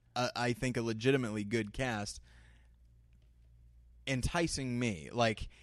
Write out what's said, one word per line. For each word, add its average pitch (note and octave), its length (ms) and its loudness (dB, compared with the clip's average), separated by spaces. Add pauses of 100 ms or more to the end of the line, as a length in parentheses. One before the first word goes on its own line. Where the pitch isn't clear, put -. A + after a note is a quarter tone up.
(180)
a, B2 180 2
I B2 180 2
think B2+ 220 -2
a B2 60 0
legitimately A2+ 640 2
good G#2+ 260 -2
cast, A2+ 480 -4 (1900)
enticing C3+ 720 0
me. F2+ 320 0
Like, A2+ 360 2 (160)